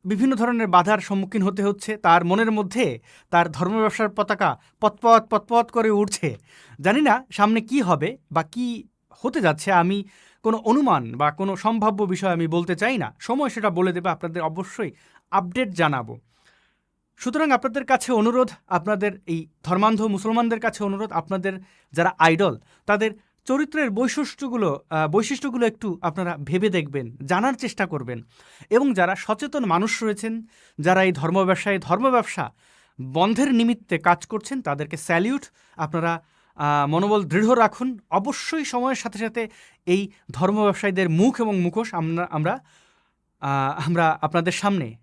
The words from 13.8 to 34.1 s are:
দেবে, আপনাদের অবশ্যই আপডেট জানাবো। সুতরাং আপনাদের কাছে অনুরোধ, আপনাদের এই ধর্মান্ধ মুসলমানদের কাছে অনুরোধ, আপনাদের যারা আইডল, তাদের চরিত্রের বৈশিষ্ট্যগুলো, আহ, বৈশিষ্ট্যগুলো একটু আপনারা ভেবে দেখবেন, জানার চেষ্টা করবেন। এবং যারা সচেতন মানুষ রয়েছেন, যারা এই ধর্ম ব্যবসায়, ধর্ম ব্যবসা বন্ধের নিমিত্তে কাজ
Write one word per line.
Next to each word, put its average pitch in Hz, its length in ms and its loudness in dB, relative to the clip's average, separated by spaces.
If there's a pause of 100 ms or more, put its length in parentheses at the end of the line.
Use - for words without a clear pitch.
দেবে, 180 180 -2
আপনাদের 170 320 -6
অবশ্যই 170 480 -6 (400)
আপডেট 196 380 -2
জানাবো। 139 500 -4 (1000)
সুতরাং 302 340 -2
আপনাদের 254 340 0
কাছে 254 280 0
অনুরোধ, 240 380 2 (180)
আপনাদের 196 440 -2 (140)
এই 165 200 -4 (160)
ধর্মান্ধ 202 400 2
মুসলমানদের 226 580 0
কাছে 226 240 -4
অনুরোধ, 202 280 -4
আপনাদের 190 400 -4 (400)
যারা 170 260 2
আইডল, 165 400 4 (280)
তাদের 208 240 0 (340)
চরিত্রের 294 460 -2
বৈশিষ্ট্যগুলো, 233 880 -2 (100)
আহ, 156 180 0
বৈশিষ্ট্যগুলো 240 580 -2
একটু 214 360 -4
আপনারা 175 420 -4
ভেবে 180 260 0
দেখবেন, 139 540 -4
জানার 208 300 0
চেষ্টা 202 320 -4
করবেন। 127 360 -8 (480)
এবং 254 240 4
যারা 180 220 2
সচেতন 254 480 -4
মানুষ 196 380 0
রয়েছেন, 220 400 -4 (380)
যারা 185 220 4
এই 185 100 4
ধর্ম 165 320 0
ব্যবসায়, 190 340 0
ধর্ম 220 320 0
ব্যবসা 208 420 -2 (480)
বন্ধের 202 540 2
নিমিত্তে 233 440 0
কাজ 175 280 2